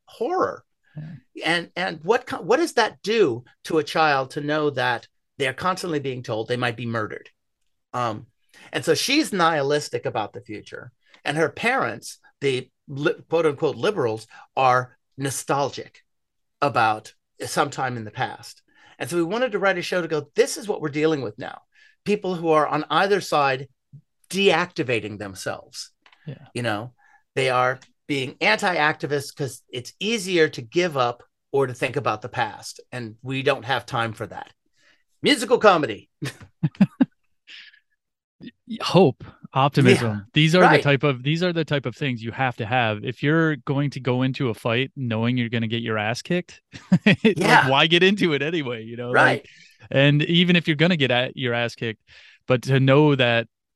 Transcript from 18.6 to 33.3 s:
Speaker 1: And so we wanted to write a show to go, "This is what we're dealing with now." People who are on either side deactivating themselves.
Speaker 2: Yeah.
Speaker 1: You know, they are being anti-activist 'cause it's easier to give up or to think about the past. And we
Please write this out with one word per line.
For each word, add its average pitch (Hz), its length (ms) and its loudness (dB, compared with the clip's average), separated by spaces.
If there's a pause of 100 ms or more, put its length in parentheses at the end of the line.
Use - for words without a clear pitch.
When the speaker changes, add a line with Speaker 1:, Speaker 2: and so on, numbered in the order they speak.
Speaker 1:
And 127 100 -8
so 170 60 -4
we 170 80 2
wanted 214 300 -2
to 202 60 -4
write 190 180 0
a 175 40 -4
show 180 200 -4
to 165 60 -4
go, 151 280 -4
"This 262 220 2
is 254 100 -12
what 202 140 -4
we're 156 80 -4
dealing 151 320 0
with - 180 -10
now." - 220 -12 (420)
People 196 320 -2
who 165 140 -2
are 151 180 4
on 147 220 -2
either 190 320 2
side 139 480 0 (600)
deactivating 160 880 0
themselves. - 760 -12 (360)
Speaker 2:
Yeah. - 260 -16
Speaker 1:
You 120 100 -6
know, 113 300 -4 (420)
they 131 140 0
are 127 300 0 (280)
being 139 340 -4
anti-activist 156 920 0
'cause 135 340 -8
it's 123 300 -12
easier 185 500 2
to 147 120 -10
give 160 360 -2
up 120 260 0 (280)
or 135 160 2
to 123 60 -8
think 120 220 -4
about 120 260 -2
the 117 80 -12
past. - 500 -8 (120)
And 113 300 -12
we 131 220 -6